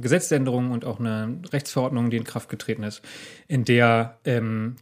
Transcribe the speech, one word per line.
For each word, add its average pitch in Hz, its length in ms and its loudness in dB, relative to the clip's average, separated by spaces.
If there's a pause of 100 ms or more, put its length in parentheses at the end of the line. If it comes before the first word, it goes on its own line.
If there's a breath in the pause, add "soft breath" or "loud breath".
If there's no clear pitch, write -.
Gesetzesänderung 127 680 2
und 117 120 -4
auch 110 160 -6
eine 113 380 -4 (120)
Rechtsverordnung, 127 600 0
die 117 80 0
in 107 60 -4
Kraft - 260 -8
getreten 110 320 -6
ist, 104 180 -8 (460 loud breath)
in 131 180 0
der, 117 600 4
ähm, 113 560 -2